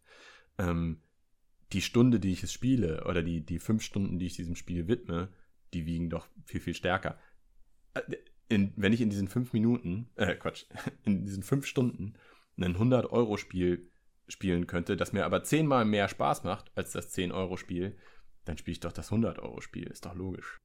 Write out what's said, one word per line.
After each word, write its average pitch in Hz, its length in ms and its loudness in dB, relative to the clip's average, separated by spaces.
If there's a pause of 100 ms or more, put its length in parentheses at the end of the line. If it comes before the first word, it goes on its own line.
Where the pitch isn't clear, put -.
(580)
Ähm, 85 460 0 (680)
die 95 120 0
Stunde, 120 360 6
die 95 120 2
ich 87 100 -2
es 95 100 -4
spiele 110 540 0
oder 87 160 2
die, 82 240 -2
die 85 140 -4
fünf 110 240 2
Stunden, 98 340 -2
die 90 80 -2
ich 87 100 -6
diesem 87 200 -4
Spiel 85 320 -4
widme, 95 440 0 (440)
die 82 100 -2
wiegen 85 240 -2
doch 82 180 -6 (160)
viel, - 160 -8
viel 85 140 -4
stärker. - 460 -2 (760)
Äh, - 240 -6 (300)
in, 101 280 2
wenn 98 180 4
ich 117 80 2
in 107 100 4
diesen 101 160 0
fünf 123 260 -2
Minuten, 113 600 0
äh, 92 200 0
Quatsch, - 300 -6 (200)
<laughs> - 200 -8
in 98 200 2
diesen 98 180 -6
fünf 139 240 0
Stunden 110 480 -2 (440)
ein 90 200 0
hundert-Euro-Spiel 104 1120 2 (360)
spielen 87 380 0
könnte, 87 320 -2
das 87 160 0
mir 98 120 2
aber 90 180 2
zehnmal 143 420 4
mehr 104 220 4
Spaß 139 360 0
macht - 320 -4
als 95 160 -4
das - 200 -6
zehn-Euro-Spiel, 92 840 -4 (500)
dann 82 120 -6
spiele - 160 -6
ich - 60 -6
doch 85 120 -6
das - 200 -8
hundert-Euro-Spiel. - 760 -4
Ist - 220 -12
doch 92 80 -12
logisch. 90 500 -8